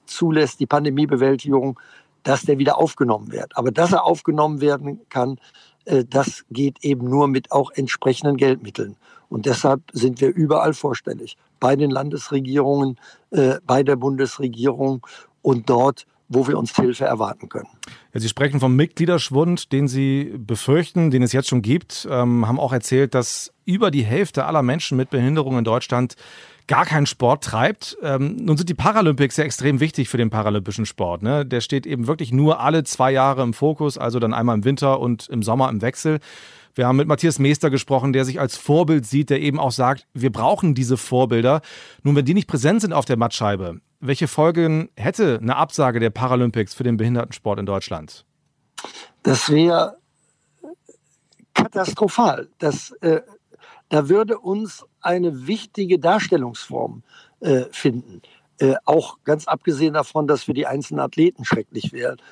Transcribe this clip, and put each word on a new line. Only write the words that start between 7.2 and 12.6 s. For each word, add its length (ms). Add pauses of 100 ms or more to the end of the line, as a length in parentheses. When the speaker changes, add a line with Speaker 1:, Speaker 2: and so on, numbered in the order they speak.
Speaker 1:
mit 240
auch 180
entsprechenden 680
Geldmitteln. 580 (340)
Und 160
deshalb 360 (120)
sind 260
wir 140
überall 400
vorstellig. 640 (220)
Bei 160
den 160
Landesregierungen, 1080 (320)